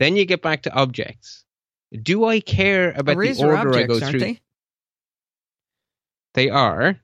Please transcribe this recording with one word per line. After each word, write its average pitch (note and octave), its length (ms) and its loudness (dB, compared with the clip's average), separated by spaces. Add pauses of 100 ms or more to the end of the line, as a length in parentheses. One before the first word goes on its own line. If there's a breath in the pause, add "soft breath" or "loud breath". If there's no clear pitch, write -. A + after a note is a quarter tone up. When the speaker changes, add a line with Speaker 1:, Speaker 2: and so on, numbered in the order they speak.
Speaker 1:
Then D#3 160 2
you G3+ 80 2
get F3+ 160 -2
back D#3 220 -4
to - 100 -8
objects. - 720 -6 (580)
Do F#3+ 220 0
I A3+ 160 2
care F#3+ 520 0
about C#3+ 260 -2
Speaker 2:
Arrays A#3+ 200 0
Speaker 1:
the C#3 60 2
Speaker 2:
are D3+ 140 4
Speaker 1:
order C#3 160 0
I A#2+ 80 4
Speaker 2:
objects, A#2+ 180 0
Speaker 1:
go C3+ 60 -4
Speaker 2:
aren't C3+ 60 -4
Speaker 1:
through? C3+ 80 0
Speaker 2:
they? A3+ 200 -4 (1900)
Speaker 1:
They C3 160 2
are. B2 560 0